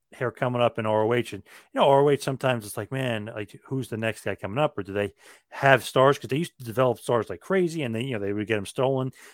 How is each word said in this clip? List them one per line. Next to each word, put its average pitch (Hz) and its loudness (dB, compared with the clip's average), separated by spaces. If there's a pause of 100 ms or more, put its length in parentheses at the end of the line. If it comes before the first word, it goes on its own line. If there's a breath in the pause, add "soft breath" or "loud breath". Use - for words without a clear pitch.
(120)
hair 120 -4
coming 123 -2
up 117 4
in 110 -4
R 107 2
O 117 2
H, 120 -2
and, 98 -12 (300 loud breath)
you 269 -2
know, 170 6
R 139 8
O 147 4
H 135 2
sometimes 127 -2
it's - -14
like, 107 -8
"Man, 117 -4
like, 107 -10
who's 135 -6
the 117 -8
next 110 -4
guy 101 -4
coming 101 -6
up?" 151 -2
Or 101 -6
do 98 -12
they 101 -2 (340 soft breath)
have 135 4
stars? 139 4
'Cause 110 -14
they 131 -2
used 170 -6
to 123 -18
develop 117 0
stars 117 -2
like - -12
crazy, 170 -2
and 113 -4
then, 117 -4
you 135 -4
know, 107 -4
they 101 -4
would 104 -4
get 107 0
'em 98 -6
stolen. 131 -2 (220 loud breath)